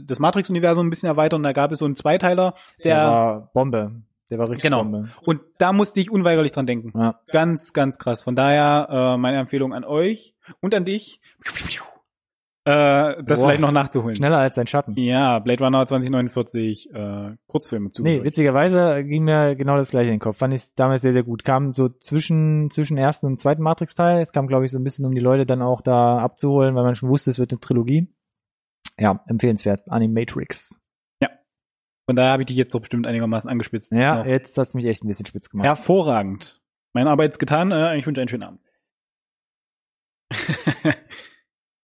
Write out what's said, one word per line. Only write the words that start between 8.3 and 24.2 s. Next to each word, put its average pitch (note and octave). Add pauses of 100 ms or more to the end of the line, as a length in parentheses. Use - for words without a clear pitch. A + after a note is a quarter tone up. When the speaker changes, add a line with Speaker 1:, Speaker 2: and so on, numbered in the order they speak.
Speaker 1:
daher, D3
äh, B2+
meine B2+
Empfehlung C3
an B2
euch F3 (240)
und G3
an F3+
dich, G3 (1500)
äh, C#3+
das C#3+
Speaker 2:
Boah. C3+
Speaker 1:
vielleicht D3
noch C#3+
nachzuholen. C3+
Speaker 2:
Schneller C#3+
als C3+
dein B2
Schatten. C#3
Speaker 1:
Ja, B2+
Blade B2
Runner C3
zwanzig C3
neunundvierzig, A#2
äh, G2+ (180)
Kurzfilme G#2+
zu -
Speaker 2:
Nee, D#3
witzigerweise D#3
ging D3
mir D3+
genau C#3
das C#3
gleiche A#2+
in A2+
den G#2
Kopf. G#2+
Fand C3
ich -
damals C3
sehr, B2+
sehr B2
gut. A#2
Kam C3+
so B2+
zwischen, D#3
zwischen D3
ersten C#3
und C3+
zweiten D3+
Matrix-Teil. E3+